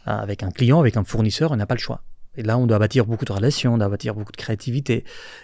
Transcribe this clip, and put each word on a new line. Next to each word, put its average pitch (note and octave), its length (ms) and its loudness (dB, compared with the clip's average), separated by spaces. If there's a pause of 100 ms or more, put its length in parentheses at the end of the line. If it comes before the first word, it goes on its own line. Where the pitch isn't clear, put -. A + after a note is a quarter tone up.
avec G#2 400 -4
un F#2 80 -4
client, C3 260 4
avec B2 180 4
un G#2 60 2
fournisseur, A2 480 0
on C#3 60 -2
n'a G#2 100 0
pas - 80 0
le - 60 -4
choix. - 240 -8 (320)
Et B2+ 60 -8
là, A2 140 0
on B2 120 4
doit A2 100 4
bâtir G#2+ 260 4
beaucoup A2+ 200 -2
de G#2 80 -4
relations, A#2 420 2
on A#2 40 2
doit G2+ 100 2
bâtir G#2 260 -4
beaucoup G#2 160 -8
de - 60 -18
créativité. A#2 640 -2 (420)